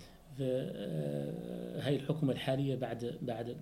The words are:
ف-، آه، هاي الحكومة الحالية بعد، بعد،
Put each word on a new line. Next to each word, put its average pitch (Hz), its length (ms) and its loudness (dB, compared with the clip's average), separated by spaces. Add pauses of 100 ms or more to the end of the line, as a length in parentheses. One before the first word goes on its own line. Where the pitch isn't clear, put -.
(380)
ف-، - 20 0
آه، 82 1500 0
هاي 143 100 6
الحكومة 151 360 4
الحالية 135 440 2
بعد، 120 460 -2
بعد، 120 400 -2